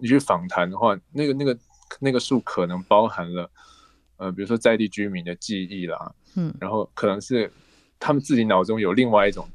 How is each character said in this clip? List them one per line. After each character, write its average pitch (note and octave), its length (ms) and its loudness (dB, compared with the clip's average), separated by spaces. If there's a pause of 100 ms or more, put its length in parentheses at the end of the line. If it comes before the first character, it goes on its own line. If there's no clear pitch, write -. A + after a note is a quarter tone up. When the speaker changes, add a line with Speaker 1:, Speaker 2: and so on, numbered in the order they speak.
Speaker 1:
你 B2 40 -4
去 C3 120 6
访 F2+ 280 0
谈 F2+ 240 0
的 F#2+ 60 -10
话， G2+ 220 2 (120)
那 D3 160 -4
个， C#3 60 0
那 C#3 120 -4
个， B2+ 140 0 (400)
那 C3+ 140 0
个 B2 80 0
树 B2+ 200 0
可 - 260 -2
能 F2+ 160 -6
包 G#2+ 260 4
含 F2 240 -8
了， F2 180 -8 (680)
呃， F#2+ 120 -6
比 F#2 120 -8
如 G2 40 -6
说 A#2 120 0
在 A2+ 180 4
地 A2 100 0
居 G2+ 220 -6
民 F#2 160 -6
的 F2 120 -8
记 F#2+ 280 -6
忆 F2+ 220 -8
啦， E2 280 -10 (200)
Speaker 2:
嗯。 E3+ 260 -4
Speaker 1:
然 F#2+ 100 -8
后 G#2+ 220 -2
可 - 140 -2
能 G2 120 2
是 A2+ 320 -2 (480)
他 - 140 0
们 C#3+ 100 0
自 C#3+ 140 2
己 A2+ 80 4
脑 F#2+ 180 4
中 A2 160 -2
有 G2 140 0
另 B2 180 4
外 G#2 160 6
一 G2+ 60 2
种 - 220 -12